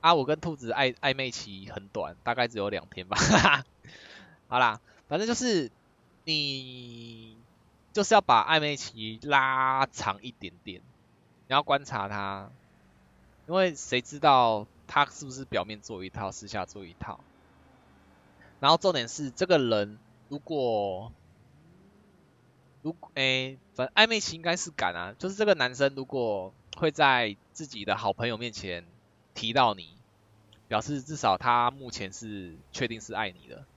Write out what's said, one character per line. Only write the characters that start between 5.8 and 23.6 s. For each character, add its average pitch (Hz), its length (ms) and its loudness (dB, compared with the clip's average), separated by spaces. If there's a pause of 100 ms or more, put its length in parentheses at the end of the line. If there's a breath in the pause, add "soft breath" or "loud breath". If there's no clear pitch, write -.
你 123 1120 -8 (560)
就 208 100 0
是 202 120 4
要 208 80 10
把 117 260 6
暧 156 140 4
昧 147 160 -4
期 110 460 -10
拉 131 640 2
长 101 360 -6
一 123 80 -12
点 92 220 -14 (100)
点， 92 180 -16 (680)
你 131 60 -2
要 143 100 4
观 143 200 0
察 107 240 -6
他， 101 420 -8 (960)
因 160 80 -8
为 185 220 2
谁 - 260 -2
知 147 180 -14
道 120 480 6 (200)
他 147 180 2
是 - 200 -16
不 135 60 -14
是 131 120 -12
表 101 220 -2
面 104 160 -14
做 95 240 -10
一 92 40 -10
套， 98 220 -8
私 - 160 -16
下 95 180 -6
做 98 200 -16
一 85 80 -18
套。 - 260 -12 (1400 loud breath)
然 139 100 6
后 165 60 8
重 185 160 2
点 120 160 -2
是， 147 200 -8
这 190 160 -2
个 180 120 6
人 107 420 2 (300)
如 143 100 -10
果， 110 720 -2 (1700)
如-， 160 120 -6 (200)
诶， 131 440 -2 (160)